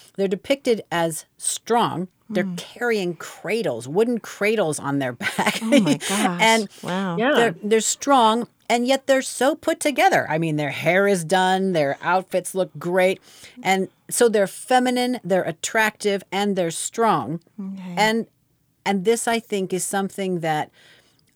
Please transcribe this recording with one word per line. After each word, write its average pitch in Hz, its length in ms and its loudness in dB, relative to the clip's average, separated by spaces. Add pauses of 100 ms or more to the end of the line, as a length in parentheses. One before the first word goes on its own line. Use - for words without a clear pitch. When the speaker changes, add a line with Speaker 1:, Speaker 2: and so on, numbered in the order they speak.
(160)
Speaker 1:
They're 196 100 0
depicted 214 640 -2
as 165 360 -2 (120)
strong. 180 680 -2 (200)
They're 214 140 0
Speaker 2:
Mm. 180 140 -6
Speaker 1:
carrying 196 580 -4
cradles, 160 720 -6
wooden 220 320 0
cradles 202 600 -2
on 139 180 -2
their 127 140 -2
<laughs> 160 120 -12
back. - 380 -2
Speaker 2:
Oh 226 40 -6 (140)
my 147 180 2
gosh. 196 440 -2
Speaker 1:
And 226 260 4 (140)
Speaker 2:
Wow. 180 360 -4
Speaker 3:
Yeah. 254 180 2
Speaker 1:
they're, 226 260 4
they're 214 180 2
strong, 233 680 2 (200)
and 240 160 2
yet 269 220 0
they're 269 160 4
so 277 320 0
put 320 240 -2
together. 294 500 2
I 156 100 0
mean, 160 180 -2
their 147 140 -2
hair 175 360 2
is 190 180 2
done, 185 480 2
their 143 300 0
outfits 185 500 -2
look 185 180 -2 (100)
great. 185 400 2 (420)
And 190 260 0 (200)
so - 200 2
they're 202 200 2
feminine, 247 760 0
they're 180 220 0
attractive, 208 880 -2
and 202 240 0
they're 170 160 0
strong. 165 680 -2 (220)
Speaker 2:
Okay. 190 360 -12
Speaker 1:
And, 220 300 0 (580)
and 196 200 -2
this, 226 240 0
I 233 100 0
think, 190 340 -4
is 180 120 -2
something 190 560 -4
that, 156 320 -2 (640)